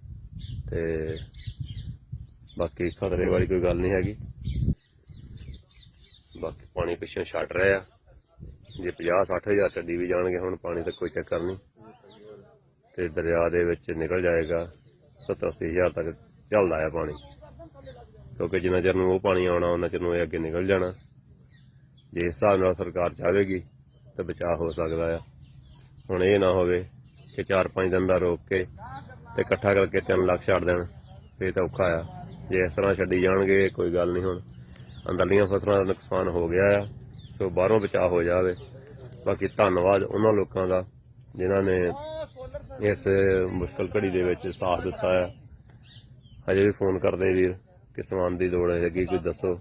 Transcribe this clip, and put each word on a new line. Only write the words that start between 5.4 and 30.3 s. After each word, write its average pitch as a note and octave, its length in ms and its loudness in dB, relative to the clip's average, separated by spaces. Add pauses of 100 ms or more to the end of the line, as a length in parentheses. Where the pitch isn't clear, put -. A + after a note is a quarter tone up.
ਬਾਕੀ - 340 -10
ਪਾਣੀ F2 220 -2
ਪਿੱਛੋਂ E2+ 280 -8
ਛੱਡ D#2 280 -6
ਰਿਹਾ F#2+ 260 4
ਆ। F#2+ 60 -6 (1000)
ਜੇ F2 80 -4
ਪੰਜਾਹ F2 340 0
ਸੱਠ F#2 240 -4
ਹਜ਼ਾਰ G2+ 200 4
ਛੱਡੀ E2+ 280 -4
ਵੀ F2 120 -2
ਜਾਣਗੇ F2+ 300 0
ਹੁਣ, F#2 180 -4
ਪਾਣੀ E2+ 260 -6
ਤਾਂ E2+ 100 -4
ਕੋਈ E2+ 180 -6
ਚੱਕਰ F2 300 -4
ਨਹੀਂ F2+ 160 -4 (1400)
ਤੇ F2+ 160 -2
ਦਰਿਆ E2+ 380 2
ਦੇ E2+ 160 2
ਵਿੱਚ E2+ 280 -2
ਨਿਕਲ D#2+ 300 -2
ਜਾਏਗਾ। E2+ 440 0 (540)
ਸੱਤਰ - 280 -4
ਅੱਸੀ F2 220 -4
ਹਜ਼ਾਰ F2 220 2
ਤੱਕ D#2+ 220 -4 (360)
ਚੱਲਦਾ F2 360 2
ਆ - 20 -2
ਪਾਣੀ, D#2 240 -4 (1200)
ਕਿਉਂਕਿ F2+ 240 -2
ਜਿੰਨਾ F2+ 200 2
ਚਿਰ F2+ 140 2
ਨੂੰ F#2 200 2
ਉਹ F#2+ 60 0
ਪਾਣੀ F#2 260 2
ਆਉਣਾ, F2 200 2
ਉਹਨਾਂ F2 220 0
ਚਿਰ E2 120 -4
ਨੂੰ F2 160 0
ਇਹ F2 60 0
ਅੱਗੇ D#2+ 160 -4
ਨਿਕਲ E2 280 -2
ਜਾਣਾ। F#2 240 2 (1200)
ਜੇ E2+ 80 -4
ਇਸ F2 60 0
ਹਿਸਾਬ G2 340 2
ਨਾਲ F#2 140 4
ਸਰਕਾਰ F2 400 -2
ਚਾਹਵੇਗੀ F#2+ 460 0 (560)
ਤਾਂ F#2+ 80 -4
ਬਚਾਅ E2+ 320 -2
ਹੋ E2 160 -2
ਸਕਦਾ E2 420 -2
ਆ। E2 40 -4 (920)
ਹੁਣ F2+ 140 0
ਇਹ G2+ 140 6
ਨਾ F#2 120 6
ਹੋਵੇ F2+ 320 2 (520)
ਕਿ G2+ 80 -6
ਚਾਰ F#2 260 2
ਪੰਜ F#2 220 0
ਦਿਨ F#2 160 2
ਦਾ F#2 120 4
ਰੋਕ F2 300 0
ਕੇ F#2 140 0 (760)
ਤੇ - 60 0
ਇਕੱਠਾ G2 320 2
ਕਰਕੇ F#2+ 260 2
ਤਿੰਨ F#2 260 2
ਲੱਖ F2+ 200 2